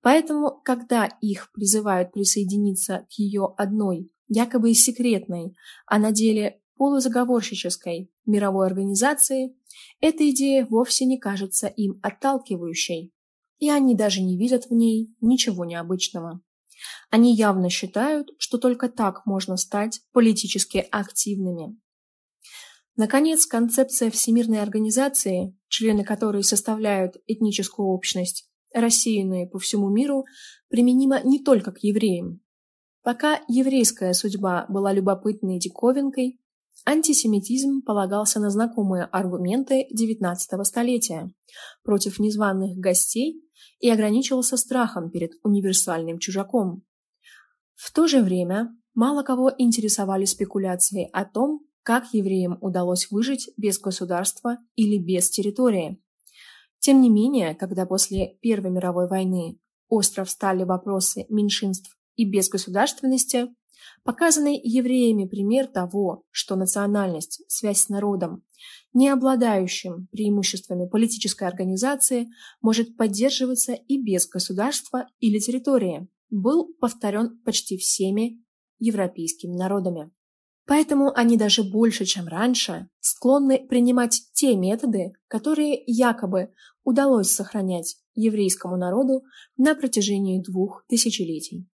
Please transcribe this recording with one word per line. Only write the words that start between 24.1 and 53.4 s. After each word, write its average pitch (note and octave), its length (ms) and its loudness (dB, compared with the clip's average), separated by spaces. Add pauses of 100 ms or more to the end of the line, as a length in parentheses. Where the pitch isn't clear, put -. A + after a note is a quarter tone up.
организации, G#3+ 960 0 (100)
члены G#3+ 380 0
которой G#3 380 -2
составляют G#3 720 0 (100)
этническую G#3 600 -2
общность, F#3 600 -4 (240)
рассеянные G#3 720 0
по F#3+ 120 -12
всему G3 300 -2
миру, C4+ 360 0 (440)
применима B3+ 540 4
не C#4 200 2
только G#3 280 4
к - 80 -18
евреям. F#3 600 0 (640)
Пока D4 460 0
еврейская A#3+ 680 2
судьба F#3+ 560 -2
была G3 240 -2
любопытной F#3+ 680 -2
диковинкой, B3+ 800 -2 (460)
антисемитизм C4+ 960 0
полагался G#3 580 0
на G#3 100 0
знакомые G3+ 560 -2
аргументы G3 840 -2
девятнадцатого G3+ 720 -2
столетия A3+ 720 -2 (500)
против G3+ 360 0
незваных G3 580 0
гостей F#3+ 640 0 (380)
и A#3+ 100 2
ограничивался B3 680 2
страхом A3+ 520 -2
перед E3+ 220 -6 (120)
универсальным F#3 760 0
чужаком. F#3+ 640 -4 (920)
В - 160 -12
то D#4+ 160 2
же C#4 140 4
время F#3 540 -2 (180)
мало C#4 300 0
кого C4 340 0
интересовали G#3 680 0
спекуляции F#3+ 880 -2
о G3 120 -4
том, D4 360 -2 (200)
как A#3+ 320 -2
евреям F#3+ 480 0
удалось F3+ 480 -2
выжить B3+ 480 -2